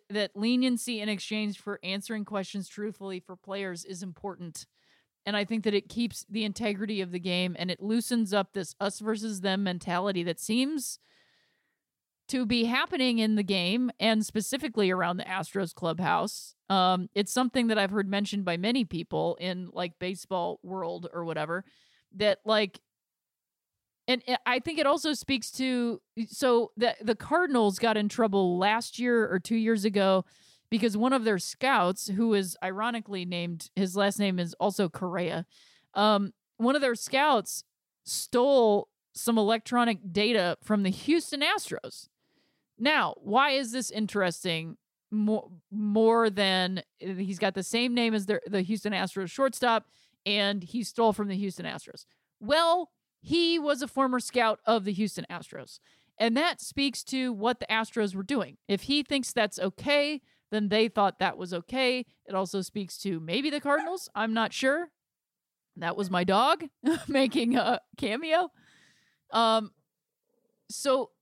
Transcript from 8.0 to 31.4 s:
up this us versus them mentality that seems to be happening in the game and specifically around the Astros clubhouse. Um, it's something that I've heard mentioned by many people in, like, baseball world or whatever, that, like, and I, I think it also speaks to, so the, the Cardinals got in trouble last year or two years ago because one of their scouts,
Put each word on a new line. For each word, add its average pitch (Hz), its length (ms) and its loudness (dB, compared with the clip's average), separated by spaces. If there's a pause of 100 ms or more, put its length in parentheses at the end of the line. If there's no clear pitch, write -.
up 196 180 2
this 190 300 -6
us 202 180 -2
versus 214 400 -4
them 196 240 0
mentality 180 600 -2
that 170 140 -2
seems 262 600 -2 (1300)
to 254 180 -2
be 233 200 2
happening 254 540 0
in 220 160 2
the 208 80 2
game 196 460 0 (120)
and 220 240 4
specifically 220 640 0
around 180 240 0
the 180 80 -6
Astros 190 500 -6
clubhouse. 170 800 -2 (140)
Um, 185 460 2
it's 202 160 0
something 247 360 2
that 220 100 2
I've 196 140 2
heard 196 180 0
mentioned 202 340 -2
by 175 140 -2
many 233 260 0
people 165 560 -2
in, 180 320 -6
like, 175 260 -6
baseball 180 640 -4
world 175 520 -8
or 170 100 -6
whatever, 165 400 -4 (540)
that, 202 260 2
like, 214 380 0 (1300)
and 247 180 0
I, 247 180 0
I 247 140 0
think 311 180 -6
it 302 80 2
also 302 280 2
speaks - 380 -4
to, 247 500 -2 (260)
so 240 480 2
the, 233 260 0
the 220 140 0
Cardinals 254 640 2
got 226 160 2
in 208 140 0
trouble 196 480 2
last 214 420 0
year 233 320 2
or 190 80 2
two 226 160 -2
years 220 300 2
ago 190 400 4 (440)
because 214 280 2
one 254 160 2
of 247 100 2
their 214 140 2
scouts, 190 680 0